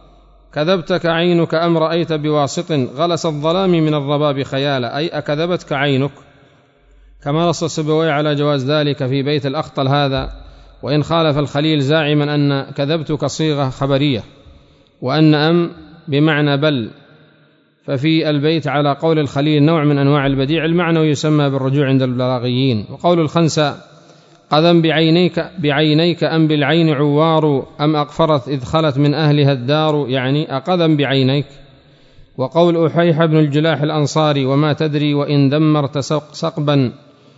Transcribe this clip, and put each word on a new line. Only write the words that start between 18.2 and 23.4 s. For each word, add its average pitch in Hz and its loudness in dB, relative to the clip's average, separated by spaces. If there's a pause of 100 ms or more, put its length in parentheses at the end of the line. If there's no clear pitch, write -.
البيت 151 0
على 143 0
قول 160 0
الخليل 147 0
نوع 156 4
من 147 2
أنواع 139 2
البديع 139 -2
المعنوي 165 2
يسمى 147 0
بالرجوع 135 0
عند 131 2
البلاغيين. 127 -2
وقول 170 0
الخنساء: 151 0 (760)